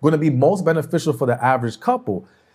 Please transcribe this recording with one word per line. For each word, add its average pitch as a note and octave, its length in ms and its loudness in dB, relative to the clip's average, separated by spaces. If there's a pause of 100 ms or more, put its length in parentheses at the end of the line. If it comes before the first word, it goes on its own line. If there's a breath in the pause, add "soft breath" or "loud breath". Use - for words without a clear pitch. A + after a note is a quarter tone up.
gonna D#3 160 2
be D#3 120 2
most D3 340 2
beneficial D#3 480 0
for C3 140 -2
the A#2+ 180 0
average A#2+ 360 0
couple, A#3+ 440 -4 (300 soft breath)